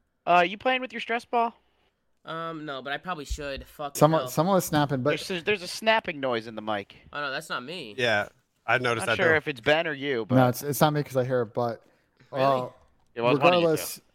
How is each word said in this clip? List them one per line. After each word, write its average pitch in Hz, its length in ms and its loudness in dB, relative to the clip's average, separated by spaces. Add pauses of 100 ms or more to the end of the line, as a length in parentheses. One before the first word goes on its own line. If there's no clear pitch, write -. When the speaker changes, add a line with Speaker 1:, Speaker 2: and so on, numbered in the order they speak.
(260)
Speaker 1:
Uh, 175 200 6
you 202 120 -6
playing 254 240 0
with 233 100 -10
your 196 80 -10
stress 233 240 -4
ball? 233 300 0 (680)
Speaker 2:
Um, 165 400 -8
no, 135 180 -8
but 139 100 -6
I 147 60 -6
probably 151 260 -8
should. 139 420 -8
Fuck - 300 -10
Speaker 3:
Someone, 156 260 4
Speaker 2:
hell. 127 60 -6
Speaker 3:
someone 175 280 2
was 170 80 2
snapping, 143 380 0
but 151 240 0
Speaker 1:
There's, 175 180 -4
there's 208 180 0
a 180 60 -10
snapping 220 500 0
noise 120 300 -2
in 110 80 -12
the 107 60 -8
mic. 107 340 -4 (160)
Speaker 2:
Oh, 147 80 -6
no, 143 100 -4
that's 151 180 -8
not 147 140 -6
me. 131 340 -12
Speaker 4:
Yeah, 113 320 2 (380)
I 120 120 4
noticed 117 280 0
Speaker 1:
Not 113 100 2
Speaker 4:
that 190 60 0
Speaker 1:
sure 165 100 4
Speaker 4:
too. 156 40 4
Speaker 1:
if 147 120 -2
it's 131 120 -8
Ben 156 260 2
or 160 60 -4
you, 135 360 -2
but 123 60 0
Speaker 3:
No, 127 140 6
it's, 123 140 -4
it's 143 180 -4
not 156 120 4
me 147 120 0
'cause 127 120 -6
I 127 80 2
hear 127 180 0
it, 110 120 -8
but, 120 280 -4 (500)
Speaker 2:
Really? 135 120 0
Speaker 3:
uh, 131 220 2 (480)
Speaker 1:
It 120 60 -8
was 123 180 4
one 147 160 6
of 175 60 4
you 170 80 2
Speaker 3:
regardless, 151 280 -2
Speaker 1:
two. - 40 -20 (140)